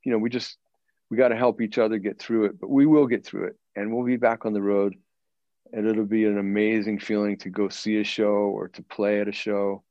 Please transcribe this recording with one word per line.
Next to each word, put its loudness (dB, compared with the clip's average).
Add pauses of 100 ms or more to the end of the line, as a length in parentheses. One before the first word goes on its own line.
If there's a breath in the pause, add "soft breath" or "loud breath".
you -2
know, 2
we 0
just, -6 (520)
we -2
gotta 4
help 0
each -2
other 2
get -4
through 0
it, -4
but -10
we 6
will 6
get -2
through -6
it, -8 (200)
and -6
we'll -2
be 0
back 0
on -2
the -2
road, 2 (800)
and -2
it'll 0
be 2
an 2
amazing 0
feeling -2
to -12
go -2
see -2
a 0
show 0
or -2
to -18
play -2
at -2
a -4
show. -4